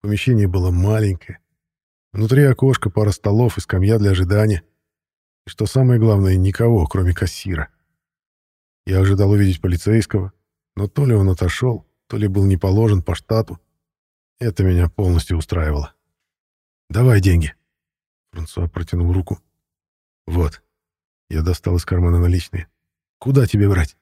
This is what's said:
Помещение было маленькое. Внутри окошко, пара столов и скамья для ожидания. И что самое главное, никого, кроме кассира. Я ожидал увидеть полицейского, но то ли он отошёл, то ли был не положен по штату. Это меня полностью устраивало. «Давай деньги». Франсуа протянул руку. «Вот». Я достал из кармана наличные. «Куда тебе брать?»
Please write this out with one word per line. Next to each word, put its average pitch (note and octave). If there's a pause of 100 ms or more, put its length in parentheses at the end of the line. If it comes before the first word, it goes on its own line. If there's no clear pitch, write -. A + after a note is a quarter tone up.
Помещение G#2
было F2+
маленькое. F#2+ (720)
Внутри A2
окошко, C3
пара G#2
столов A2
и G2+
скамья G2+
для G2+
ожидания. F#2+ (840)
И -
что -
самое B2
главное, G2
никого, G2
кроме F2+
кассира. F2 (1160)
Я F#2+
ожидал G2
увидеть G2+
полицейского, G2 (420)
но G2+
то C#3+
ли B2
он F#2+
отошёл, F#2+ (220)
то A2
ли G#2
был G2
не F#2+
положен G2
по F2
штату. A2 (800)
Это G#2+
меня F2
полностью F2+
устраивало. D2+ (960)
«Давай A2
деньги». E2+ (760)
Франсуа E2+
протянул F2
руку. F2+ (880)
«Вот». D#2+ (680)
Я D#2+
достал F2
из -
кармана F2
наличные. F2 (520)
«Куда C3+
тебе G2+
брать?» F2